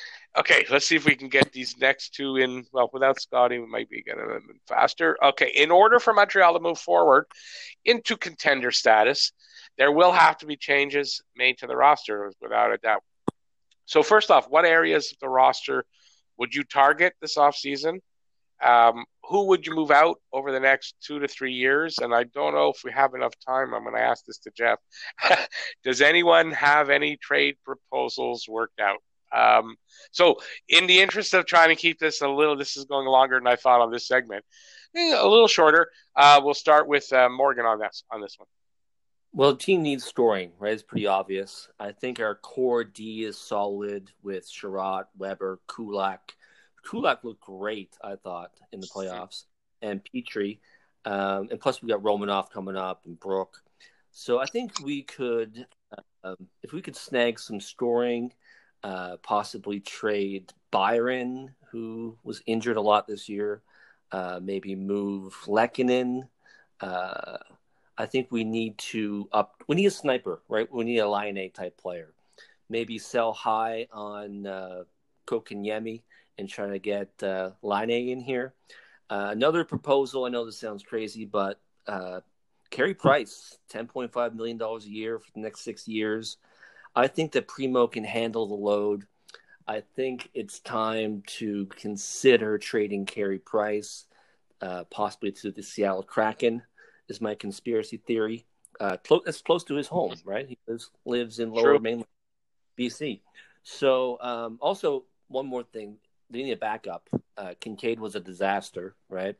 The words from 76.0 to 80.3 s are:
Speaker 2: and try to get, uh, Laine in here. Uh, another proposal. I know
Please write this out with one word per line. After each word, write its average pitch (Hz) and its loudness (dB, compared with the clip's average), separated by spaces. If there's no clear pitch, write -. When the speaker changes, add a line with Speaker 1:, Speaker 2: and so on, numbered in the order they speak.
Speaker 2:
and 98 -12
try 101 -10
to 98 -8
get, 101 -8
uh, 95 -6
Laine 117 -4
in 127 -8
here. 127 -8
Uh, 101 -6
another 151 0
proposal. 135 -2
I 123 -6
know 120 -6